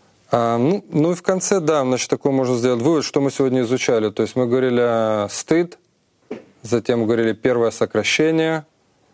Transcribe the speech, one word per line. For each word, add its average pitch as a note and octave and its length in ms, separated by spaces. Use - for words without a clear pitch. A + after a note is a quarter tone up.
А, A#2 260
ну, D#3 320
ну E3 220
и F3 40
в E3+ 60
конце, F#3+ 380
да, D#3 240
значит, B2+ 260
такой - 220
можно C3 260
сделать A#2+ 240
вывод, D3 240
что - 160
мы C#3 100
сегодня C3 300
изучали. A#2 480
То G#2+ 140
есть G#2 120
мы B2+ 120
говорили B2 340
о A2 480
стыд, F3 480
затем A#2 420
говорили A2+ 280
первое A#2 380
сокращение, D#3 920